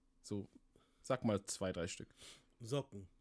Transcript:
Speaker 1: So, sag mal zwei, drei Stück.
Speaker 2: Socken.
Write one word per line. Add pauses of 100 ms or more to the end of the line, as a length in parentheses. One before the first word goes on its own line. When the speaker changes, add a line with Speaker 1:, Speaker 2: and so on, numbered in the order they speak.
(240)
Speaker 1:
So, (540)
sag
mal
zwei,
drei
Stück. (460)
Speaker 2:
Socken. (140)